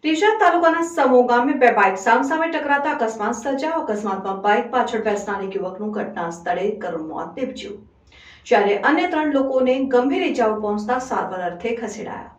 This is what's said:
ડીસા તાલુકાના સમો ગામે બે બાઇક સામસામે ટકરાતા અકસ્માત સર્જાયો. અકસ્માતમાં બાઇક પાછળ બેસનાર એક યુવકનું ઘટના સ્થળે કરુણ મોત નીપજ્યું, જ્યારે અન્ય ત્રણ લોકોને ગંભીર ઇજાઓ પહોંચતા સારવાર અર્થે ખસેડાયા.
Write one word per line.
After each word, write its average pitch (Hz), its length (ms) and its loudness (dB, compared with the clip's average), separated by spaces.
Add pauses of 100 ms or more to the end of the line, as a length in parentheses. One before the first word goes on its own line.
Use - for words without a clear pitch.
ડીસા 330 340 4
તાલુકાના 339 500 4
સમો 254 400 4
ગામે 247 320 4
બે 240 160 8
બાઇક 190 220 4
સામસામે 277 500 2
ટકરાતા 294 480 0
અકસ્માત 220 420 -4
સર્જાયો. 294 480 -2
અકસ્માતમાં 196 580 -4
બાઇક 220 260 2
પાછળ 226 360 0
બેસનાર 202 400 -2
એક 190 100 -8
યુવકનું 196 400 -6
ઘટના - 300 -6 (100)
સ્થળે 185 300 -4 (160)
કરુણ 160 260 -6
મોત - 320 -10
નીપજ્યું, - 400 -10 (680)
જ્યારે 208 300 4 (140)
અન્ય 339 180 2
ત્રણ 311 260 0
લોકોને 262 400 2 (200)
ગંભીર 285 340 2
ઇજાઓ 220 320 2
પહોંચતા 214 480 -2
સારવાર 185 400 -4
અર્થે 233 260 -6
ખસેડાયા. - 640 -10